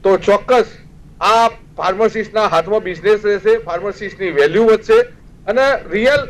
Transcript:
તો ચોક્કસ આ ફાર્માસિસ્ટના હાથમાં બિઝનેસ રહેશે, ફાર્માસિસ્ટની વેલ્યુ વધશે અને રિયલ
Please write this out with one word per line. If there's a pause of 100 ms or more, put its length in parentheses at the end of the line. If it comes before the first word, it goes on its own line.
તો
ચોક્કસ (560)
આ
ફાર્માસિસ્ટના
હાથમાં
બિઝનેસ
રહેશે,
ફાર્માસિસ્ટની
વેલ્યુ
વધશે (460)
અને
રિયલ